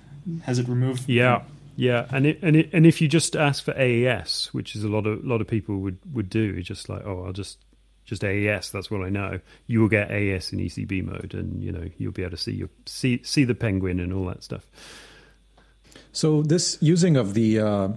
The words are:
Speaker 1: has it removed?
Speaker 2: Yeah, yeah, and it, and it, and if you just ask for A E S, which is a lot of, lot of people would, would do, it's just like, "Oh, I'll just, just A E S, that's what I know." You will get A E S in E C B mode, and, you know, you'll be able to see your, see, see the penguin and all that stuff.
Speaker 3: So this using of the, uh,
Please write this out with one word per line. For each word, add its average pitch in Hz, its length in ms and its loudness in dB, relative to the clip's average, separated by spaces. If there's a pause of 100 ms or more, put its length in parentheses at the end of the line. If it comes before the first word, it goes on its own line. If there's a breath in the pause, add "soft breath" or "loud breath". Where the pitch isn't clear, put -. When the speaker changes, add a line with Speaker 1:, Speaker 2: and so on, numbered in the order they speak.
(420 loud breath)
Speaker 1:
has 127 160 0
it 123 100 0
removed? 123 400 -2
Speaker 2:
Yeah, 123 340 4 (340)
yeah, 123 340 0
and 135 160 2
it, 156 160 0
and 156 140 4
it, 160 160 4
and 165 140 8
if 160 140 8
you 160 80 4
just 156 280 2
ask 143 260 0
for - 140 -4
A 127 140 2
E 120 160 2
S, - 460 -2
which - 220 -8
is 107 100 -6
a 107 40 -2
lot 104 180 0
of, 107 180 -4
lot 120 160 0
of 101 60 -4
people 104 320 -2
would, 95 200 -6 (140)
would 107 180 -4
do, 107 260 0
it's 90 120 -8
just - 200 -12
like, 101 160 -10
"Oh, 92 220 -8
I'll 92 60 -8
just, 95 260 -10 (460)
just 107 200 -6
A 98 80 0
E 101 160 2
S, 104 220 -2
that's 98 200 -10
what 101 120 -4
I 92 80 -4
know." 98 300 -4 (260 soft breath)
You 113 140 2
will 110 80 6
get 104 220 2
A 104 80 -2
E 101 140 0
S 92 200 -6
in 98 80 -4
E 95 80 -4
C 101 160 -8
B 95 180 -4
mode, 92 320 -8
and, 92 280 -6
you 95 100 -6
know, 85 260 -8
you'll 104 140 -6
be 95 100 -8
able 90 80 -6
to 92 60 -10
see 110 160 -6
your, 95 180 -8 (160)
see, 123 380 -2
see 147 200 2
the 117 100 2
penguin 95 460 -2
and 90 120 -4
all 95 140 -4
that - 160 -10
stuff. - 240 -12 (1500 loud breath)
Speaker 3:
So 156 300 2
this 160 380 2
using 170 360 6
of 98 180 2
the, 110 260 4
uh, 101 360 2